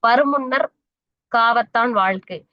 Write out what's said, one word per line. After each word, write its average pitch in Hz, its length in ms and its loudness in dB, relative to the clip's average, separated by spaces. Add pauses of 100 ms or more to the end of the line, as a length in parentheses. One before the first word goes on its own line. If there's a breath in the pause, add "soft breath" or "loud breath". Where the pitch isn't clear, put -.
வருமுன்னர் 262 640 0 (640)
காவத்தான் 233 600 0
வாழ்க்கை. 190 460 -2 (140)